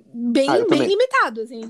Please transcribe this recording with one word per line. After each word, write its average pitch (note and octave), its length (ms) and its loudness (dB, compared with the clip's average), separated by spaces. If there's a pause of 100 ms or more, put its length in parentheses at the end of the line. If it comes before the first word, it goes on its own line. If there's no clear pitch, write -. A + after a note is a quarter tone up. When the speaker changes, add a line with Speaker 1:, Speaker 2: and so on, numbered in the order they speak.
(120)
Speaker 1:
bem, A#3+ 340 0
Speaker 2:
Ah, C#4+ 120 2
eu A#4 80 0
Speaker 1:
bem - 0 -
Speaker 2:
também. D4 200 2
Speaker 1:
limitado, G4+ 560 0
assim, A3+ 280 -12